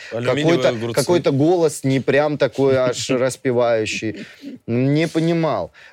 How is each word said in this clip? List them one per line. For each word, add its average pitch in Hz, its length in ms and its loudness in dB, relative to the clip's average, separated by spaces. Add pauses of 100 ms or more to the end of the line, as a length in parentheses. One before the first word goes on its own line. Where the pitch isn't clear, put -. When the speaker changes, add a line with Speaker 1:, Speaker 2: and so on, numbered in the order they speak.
Speaker 1:
<laughs> - 80 -14
Алюминиевые 127 440 0
Speaker 2:
какой-то, - 120 2
Speaker 1:
огурцы. 117 320 -2
Speaker 2:
какой-то 165 320 2
голос 156 520 2
не 135 160 0
прям 143 380 0
такой 135 380 2
аж 123 340 -2
Speaker 1:
<laughs> 127 120 0 (280)
Speaker 2:
распевающий. 110 760 -2 (400)
Не 135 420 0
понимал. 160 640 -2 (220)